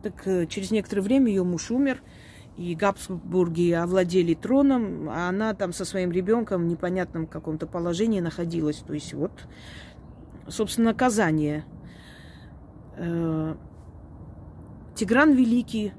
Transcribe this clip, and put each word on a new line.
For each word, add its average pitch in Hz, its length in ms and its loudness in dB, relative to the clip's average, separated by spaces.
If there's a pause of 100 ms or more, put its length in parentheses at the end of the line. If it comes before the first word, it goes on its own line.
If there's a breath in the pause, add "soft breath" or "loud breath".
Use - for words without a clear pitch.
Так, - 240 -8
э, 180 200 2
через 190 240 -6
некоторое 202 320 0
время 240 280 6
ее 190 140 2
муж 175 260 -2
умер, 262 320 0 (540 loud breath)
и 175 180 -4
Габсбурги 175 960 0
овладели 175 600 2
троном, 226 760 2
а 170 200 -2
она 208 260 0
там 185 180 -4
со 185 120 -6
своим 180 260 -2
ребенком 190 540 0
в - 20 2
непонятном 175 600 -2
каком-то 156 400 -8
положении 180 540 0
находилась. 165 580 -2
То - 140 -12
есть 147 220 -8
вот, 143 180 -4 (1160 loud breath)
собственно, 226 420 0
наказание. 160 760 2 (1300 loud breath)
Э, 165 580 -2 (1400)
Тигран 254 380 6
Великий 233 680 2